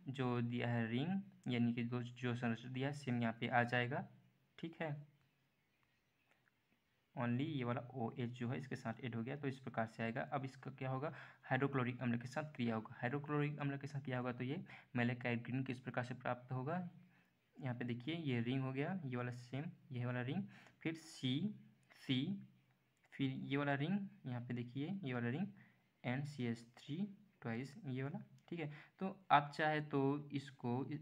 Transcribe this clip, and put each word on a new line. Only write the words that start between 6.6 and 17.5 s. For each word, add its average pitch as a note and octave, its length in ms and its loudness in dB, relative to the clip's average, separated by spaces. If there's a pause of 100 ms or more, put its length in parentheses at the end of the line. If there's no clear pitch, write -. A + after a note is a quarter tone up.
only A#2+ 220 2
ये C#3+ 240 0
वाला A#2+ 160 0
ओएच A#2+ 500 -4
जो B2 180 -4
है C#3+ 100 -2
इसके D3 180 -6
साथ A2+ 280 -4
ऐड A#2+ 100 -4
हो A2+ 80 -2
गया, C3+ 140 -4
तो C#3+ 120 -4
इस B2 100 -4
प्रकार - 280 0
से A#2 160 -6
आएगा। A2+ 180 0
अब D3 240 -2
इसका C3 260 -8
क्या C3 200 -4
होगा, C3+ 240 -2 (300)
हाइड्रोक्लोरिक C3 560 2
अम्ल A#2+ 180 2
के B2 100 -6
साथ D#3 140 -2
क्रिया A#2 320 0
होगा। A2 240 -2
हाइड्रोक्लोरिक D3 600 2
अम्ल C#3+ 180 0
के C#3 100 -6
साथ C#3 140 -4
क्या B2+ 180 -2
होगा, B2 140 0
तो B2 120 -2
ये D3+ 200 -2 (320)
malachite A#2+ 480 2
ग्रीन C3 180 0
किस C3 180 -2
प्रकार B2+ 240 0
से B2+ 100 -6
प्राप्त B2 380 -2
होगा, D#3+ 380 -2 (680)